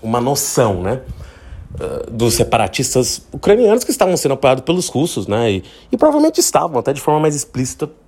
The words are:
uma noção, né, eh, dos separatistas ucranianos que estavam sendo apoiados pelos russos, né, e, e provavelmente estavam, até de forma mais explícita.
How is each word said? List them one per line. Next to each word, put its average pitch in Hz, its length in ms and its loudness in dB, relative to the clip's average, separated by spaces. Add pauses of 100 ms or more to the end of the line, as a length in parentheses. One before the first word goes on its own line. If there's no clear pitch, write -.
uma 117 180 -2
noção, 120 600 0
né, 110 200 -4 (760)
eh, - 320 -8
dos 113 220 0
separatistas 120 880 0 (100)
ucranianos 214 540 4
que - 60 -6
estavam 185 260 2
sendo 139 160 0
apoiados 131 320 2
pelos 180 240 -2
russos, 127 360 -2
né, 110 260 0
e, 95 120 -2 (300)
e 240 40 -2
provavelmente 302 440 4
estavam, 160 380 0
até 113 120 -2
de 131 80 -4
forma 151 220 2
mais 156 120 2
explícita. 143 560 -6 (180)